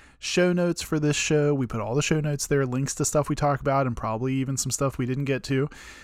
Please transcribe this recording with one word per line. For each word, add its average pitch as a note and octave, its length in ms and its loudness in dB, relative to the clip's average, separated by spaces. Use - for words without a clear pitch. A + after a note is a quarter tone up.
show F3+ 340 2
notes F3 300 0
for D#3 160 -2
this D3 180 2
show. D3 380 2
We C3+ 120 0
put A#2 140 -4
all G#2+ 140 -2
the D3 80 2
show D#3 180 2
notes D3 260 -2
there, C#3 200 2
links C3 300 -2
to D3+ 80 0
stuff D3 240 0
we D3+ 60 0
talk C#3+ 260 0
about, C3+ 260 2
and A#2 100 -2
probably A2+ 380 -2
even C3+ 220 -2
some C3 140 -4
stuff C3+ 280 0
we B2+ 80 0
didn't C3 200 -2
get C3+ 180 0
to. C#3 240 0